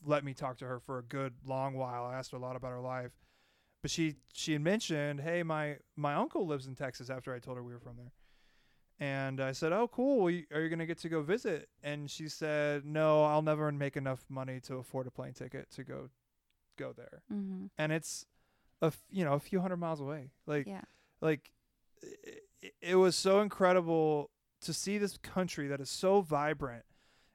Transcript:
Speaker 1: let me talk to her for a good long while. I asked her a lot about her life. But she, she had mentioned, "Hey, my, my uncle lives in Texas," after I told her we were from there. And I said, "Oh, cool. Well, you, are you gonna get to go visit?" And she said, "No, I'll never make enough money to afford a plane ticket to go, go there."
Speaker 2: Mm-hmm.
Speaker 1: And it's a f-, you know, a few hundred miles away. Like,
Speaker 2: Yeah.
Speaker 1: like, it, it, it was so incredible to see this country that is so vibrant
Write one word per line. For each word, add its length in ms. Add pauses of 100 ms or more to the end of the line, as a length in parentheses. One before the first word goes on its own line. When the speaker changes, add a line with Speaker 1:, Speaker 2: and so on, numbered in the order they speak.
Speaker 1:
let 200
me 80
talk 240
to 80
her 160
for 180
a 40
good 300 (120)
long 280
while. 320
I 100
asked 160
her 60
a 40
lot 160
about 140
her 100
life. 300 (720)
But 100
she, 240 (180)
she 200
had 80
mentioned, 600
"Hey, 220
my, 340 (180)
my 200
uncle 300
lives 220
in 80
Texas," 340
after 240
I 60
told 180
her 60
we 100
were 60
from 160
there. 160 (880)
And 400
I 140
said, 180
"Oh, 160
cool. 360
Well, 80
you, 120 (100)
are 80
you 80
gonna 180
get 120
to 100
go 120
visit?" 480 (140)
And 260
she 180
said, 560
"No, 400
I'll 200
never 280
make 240
enough 340
money 320
to 160
afford 300
a 40
plane 220
ticket 380
to 120
go, 260 (640)
go 160
there." 300 (100)
Speaker 2:
Mm-hmm. 360 (100)
Speaker 1:
And 140
it's 340 (560)
a 60
f-, 240
you 120
know, 100
a 60
few 220
hundred 160
miles 240
away. 300 (160)
Like, 200
Speaker 2:
Yeah. 140 (400)
Speaker 1:
like, 300 (500)
it, 420 (200)
it, 180
it 140
was 200
so 260
incredible 880 (300)
to 120
see 240
this 200
country 500
that 120
is 120
so 300
vibrant 640 (520)